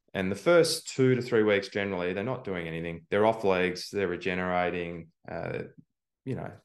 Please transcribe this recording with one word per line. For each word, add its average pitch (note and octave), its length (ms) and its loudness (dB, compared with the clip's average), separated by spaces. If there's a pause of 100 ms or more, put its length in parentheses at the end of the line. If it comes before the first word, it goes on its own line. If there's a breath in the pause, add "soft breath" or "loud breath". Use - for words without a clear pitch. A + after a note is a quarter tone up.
(140)
And F#2+ 160 -2
the G2 60 -4
first E3 580 2
two B2+ 220 4
to A#2+ 60 0
three A#2 220 2
weeks, G2+ 260 2
generally, F#2+ 420 -2
they're G2 120 -4
not B2 200 -6
doing F2 240 -6
anything. E2 420 -6
They're G#2 160 4
off A2 200 2
legs, F2+ 460 2
they're G2 180 0
regenerating, F2 960 -2 (240)
uh, E2+ 280 -6 (640)
you C3 100 -6
know, F2 160 -10 (140)